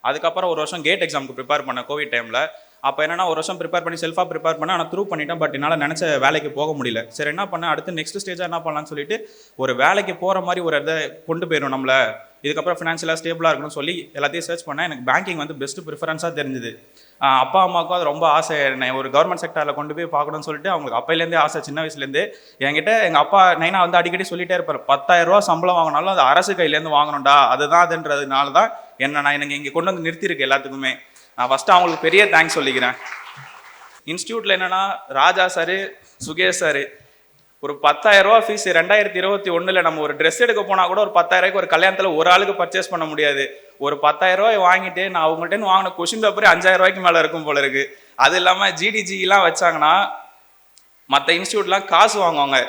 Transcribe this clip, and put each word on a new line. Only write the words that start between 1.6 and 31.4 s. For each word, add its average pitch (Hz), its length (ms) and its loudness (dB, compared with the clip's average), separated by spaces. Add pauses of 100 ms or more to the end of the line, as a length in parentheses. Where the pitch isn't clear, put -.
பண்ணேன் 123 220 -6
கோவிட் 147 240 -6
டைம்ல. 117 260 -4 (480)
அப்ப 151 180 -2
என்னன்னா, 170 240 -4
ஒரு 156 80 -2
வருஷம் 175 220 -6
ப்ரிப்பேர் 170 240 -4
பண்ணி, 165 180 -8
செல்ஃபா 165 280 -4
ப்ரிப்பேர் 160 300 -4
பண்ணேன். 175 160 -2
ஆனா 165 160 -2
த்ரூ 190 180 -4
பண்ணிட்டேன். 156 320 -6
But 147 160 -2
என்னால 156 260 0
நினைச்ச 156 400 -2
வேலைக்கு 151 340 0
போக 151 200 -4
முடியல. 120 220 -4 (160)
சரி, 147 180 -4
என்ன 190 180 -6
பண்ணேன், 165 200 -4
அடுத்து 160 260 -6
நெக்ஸ்ட் 160 260 -10
ஸ்டேஜா 180 260 -8
என்ன 170 160 -6
பண்ணலாம்னு 151 260 -6
சொல்லிட்டு 147 240 -6 (480)
ஒரு 131 100 0 (100)
வேலைக்கு 190 300 2 (100)
போற 190 240 0
மாதிரி 180 200 -2
ஒரு 151 160 0
இதை 160 120 -2 (320)
கொண்டு 165 220 -4
போயிடும் 139 260 -2
நம்மள, 131 180 0 (520)
இதுக்கப்புறம் 160 340 -4
ஃபினான்ஷியலா 165 400 -4
ஸ்டேபிளா 165 300 0
இருக்கணும்னு 151 280 -4
சொல்லி 151 160 -6 (240)
எல்லாத்தையும் 170 300 -4
சர்ச் 170 200 -8
பண்ணேன். 151 200 -4
எனக்கு 135 220 -10
பேங்கிங் 175 320 -2
வந்து 151 200 -10
பெஸ்ட் 139 260 -10
ப்ரிஃபரன்ஸா 156 500 -6
தெரிஞ்சுது. 131 320 -6 (540)
ஆ, - 20 2 (180)
அப்பா - 220 2
அம்மாவுக்கும் 175 320 -2
அது 165 120 0
ரொம்ப 151 140 -2 (120)
ஆசை, 160 200 0 (140)
என்னை 131 200 -4 (100)
ஒரு 131 140 -6
கவர்மெண்ட் 170 300 2
செக்டார்ல 151 340 -4
கொண்டு 147 180 -8
போய் 170 180 -6
பார்க்கணும்னு 147 340 -4
சொல்லிட்டு 151 260 -6
அவங்களுக்கு 131 260 -4
அப்பையிலேருந்தே 165 440 0
ஆசை, 151 240 -4
சின்ன 151 160 -6
வயசுலேருந்தே. 143 400 -4 (420)
என்கிட்ட 151 260 0 (160)
எங்க 156 160 2
அப்பா 196 160 4 (220)
நைனா 185 240 0
வந்து 175 140 4
அடிக்கடி 175 320 -4
சொல்லிட்டே 180 260 -2
இருப்பாரு, 160 220 -4 (120)
"பத்தாயிரம் 170 380 4
ரூபா 202 100 6 (100)
சம்பளம் 175 300 2
வாங்கினாலும் 160 340 0
அது 165 180 4
அரசு 185 220 2
கையிலேருந்து 156 440 0
வாங்கணும்டா, 143 380 4 (180)
அதுதான் 151 320 4
அதுன்றதுனால 143 720 -2
தான் 226 120 4 (360)
என்ன 147 200 -2
நான் 143 120 2
எனக்கு 143 220 -6
இங்க 143 160 -10
கொண்டு 175 160 -2
வந்து 170 160 -6
நிறுத்தியிருக்கு 165 400 -4
எல்லாத்துக்குமே." 135 460 -2 (440)
நான் 123 120 -2